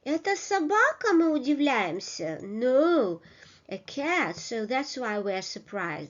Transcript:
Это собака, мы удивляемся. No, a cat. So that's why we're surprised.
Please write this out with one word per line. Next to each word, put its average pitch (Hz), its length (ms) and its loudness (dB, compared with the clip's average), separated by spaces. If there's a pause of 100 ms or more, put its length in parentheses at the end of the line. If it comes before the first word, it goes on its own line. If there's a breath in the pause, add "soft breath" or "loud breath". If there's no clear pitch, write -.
Это 320 320 0
собака, 415 760 2
мы 330 160 6
удивляемся. 247 1120 0
No, 247 800 2 (460 loud breath)
a 196 100 -10
cat. 277 600 -2
So 220 280 -6
that's 262 320 -4
why 220 220 -2
we're 190 220 -2
surprised. 175 680 -8